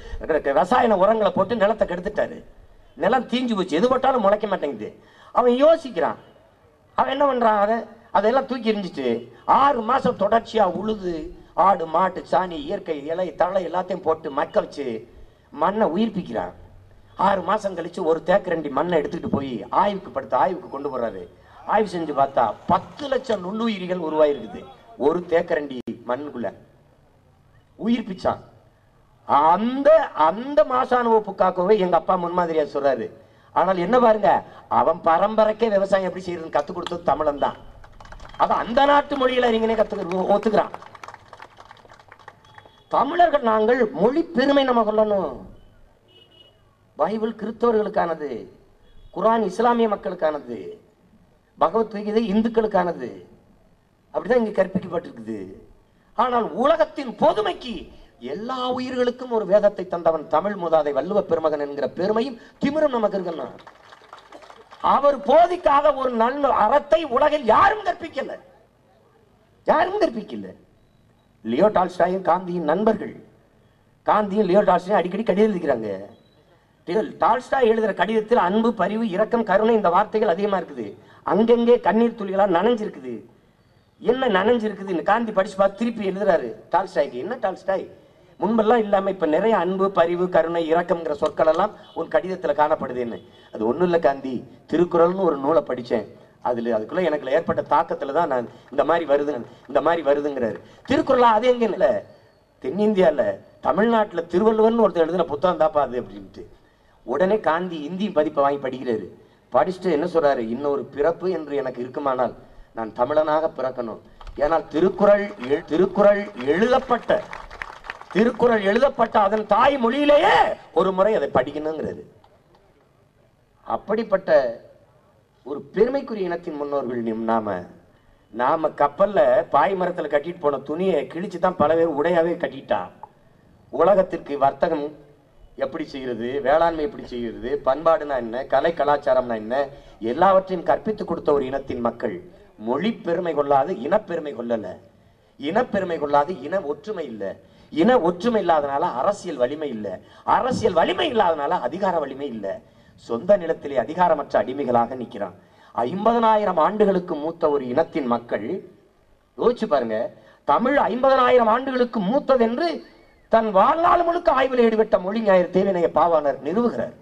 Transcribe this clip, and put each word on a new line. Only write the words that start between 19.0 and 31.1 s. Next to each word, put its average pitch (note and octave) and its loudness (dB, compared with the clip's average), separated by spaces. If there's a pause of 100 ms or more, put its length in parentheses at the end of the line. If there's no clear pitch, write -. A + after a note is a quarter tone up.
போய் C3 -4
ஆய்வுக்கு F#3 0
படுத்து, C3 -4
ஆய்வுக்கு E3+ 0
கொண்டு C#3 -8
போறாரு. F#2+ -8 (280)
ஆய்வு F3+ 0
செஞ்சு D3 -4
பார்த்தா, C3+ 2 (120)
பத்து F#3+ -2
லட்சம் A#3 -2
நுண்ணுயிரிகள் F#3 -4
உருவாயிருக்குது D3 0 (340)
ஒரு E3 0
தேக்கரண்டி D#3+ -2 (300)
மண்ணுக்குள்ள. B2 -6 (1300)
உயிர்ப்பிச்சான். F#3+ -2 (880)
அந்த, G#3+ 4
அந்த B3+ 0
மாசானுவ B3 2